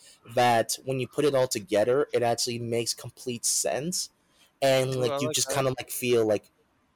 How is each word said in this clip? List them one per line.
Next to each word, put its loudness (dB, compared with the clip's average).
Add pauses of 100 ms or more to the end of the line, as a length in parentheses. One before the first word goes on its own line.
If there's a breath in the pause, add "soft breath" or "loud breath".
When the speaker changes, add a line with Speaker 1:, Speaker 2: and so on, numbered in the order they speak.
(340 loud breath)
Speaker 1:
that 4
when -4
you -4
put -2
it 2
all 4
together, 2
it 0
actually 0
makes -2
complete -10
sense. -4 (520 soft breath)
And, 2
Speaker 2:
Ooh, -2
Speaker 1:
like, 0
Speaker 2:
I -4
Speaker 1:
you -4
Speaker 2:
like -4
Speaker 1:
just -2
Speaker 2:
that. -8
Speaker 1:
kinda, 0
like, -12
feel 2
like, 0 (440)